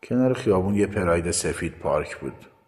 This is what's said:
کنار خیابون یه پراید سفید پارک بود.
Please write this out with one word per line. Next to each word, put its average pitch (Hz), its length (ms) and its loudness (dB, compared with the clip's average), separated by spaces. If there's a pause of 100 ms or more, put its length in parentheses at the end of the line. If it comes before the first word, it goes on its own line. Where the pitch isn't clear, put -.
کنار 127 300 2
خیابون 101 420 2
یه 101 120 4
پراید 87 440 0
سفید - 480 -4
پارک 73 380 -2
بود. - 280 -10 (220)